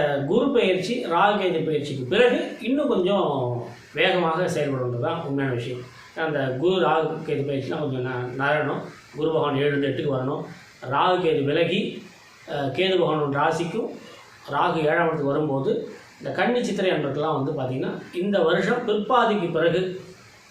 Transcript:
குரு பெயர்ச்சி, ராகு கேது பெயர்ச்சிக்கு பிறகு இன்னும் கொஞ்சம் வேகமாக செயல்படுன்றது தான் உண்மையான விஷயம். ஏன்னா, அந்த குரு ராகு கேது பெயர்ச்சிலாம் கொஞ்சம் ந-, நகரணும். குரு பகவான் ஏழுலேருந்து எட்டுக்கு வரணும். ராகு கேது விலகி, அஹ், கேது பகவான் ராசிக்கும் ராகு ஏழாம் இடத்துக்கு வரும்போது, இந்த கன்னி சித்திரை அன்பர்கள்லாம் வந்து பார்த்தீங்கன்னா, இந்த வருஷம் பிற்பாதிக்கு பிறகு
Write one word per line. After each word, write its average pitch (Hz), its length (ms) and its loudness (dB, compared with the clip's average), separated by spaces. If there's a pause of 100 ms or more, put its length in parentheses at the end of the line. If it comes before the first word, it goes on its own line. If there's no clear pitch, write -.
(260)
குரு 240 200 4
பெயர்ச்சி, 196 480 2 (100)
ராகு 202 340 2
கேது 170 260 0
பெயர்ச்சிக்கு 139 400 -2
பிறகு 247 560 2
இன்னும் 262 280 0
கொஞ்சம் 190 400 2 (680)
வேகமாக 175 520 2
செயல்படுன்றது 131 540 -2
தான் - 240 -4
உண்மையான 139 320 -2
விஷயம். 123 240 -6 (360)
ஏன்னா, 170 40 -6
அந்த 151 200 -2
குரு 156 460 2
ராகு 156 220 2 (180)
கேது 139 180 -2
பெயர்ச்சிலாம் 135 360 -4
கொஞ்சம் 127 260 -2
ந-, 127 340 -6
நகரணும். 147 400 0 (360)
குரு 151 120 0
பகவான் 147 280 0
ஏழுலேருந்து 143 320 2
எட்டுக்கு 135 280 -2
வரணும். 131 260 -4 (480)
ராகு 175 300 2
கேது 147 240 2
விலகி, 165 360 2 (680)
அஹ், 139 240 -2
கேது 185 260 2
பகவான் 156 360 2
ராசிக்கும் 165 540 0 (600)
ராகு 160 320 0
ஏழாம் 165 220 4
இடத்துக்கு 147 280 0
வரும்போது, 147 400 0 (460)
இந்த - 120 -8
கன்னி 226 340 0
சித்திரை 196 260 0
அன்பர்கள்லாம் 147 540 -2
வந்து 151 80 -2
பார்த்தீங்கன்னா, 135 400 -4 (200)
இந்த 190 260 0
வருஷம் 196 500 2
பிற்பாதிக்கு 208 640 2
பிறகு 170 280 2 (720)